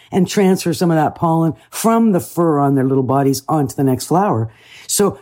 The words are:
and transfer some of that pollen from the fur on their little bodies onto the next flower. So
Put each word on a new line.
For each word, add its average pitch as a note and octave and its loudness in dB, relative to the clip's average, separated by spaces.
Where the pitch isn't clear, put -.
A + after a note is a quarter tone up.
and F3+ 2
transfer F#3 0
some E3+ 0
of D#3+ 2
that D3 0
pollen E3 0
from A3+ 2
the F3 2
fur D#3+ 0
on C#3 2
their C3 2
little C3+ 0
bodies C3+ 0
onto D3 -2
the C#3+ -2
next C3 -2
flower. D3 0
So - -2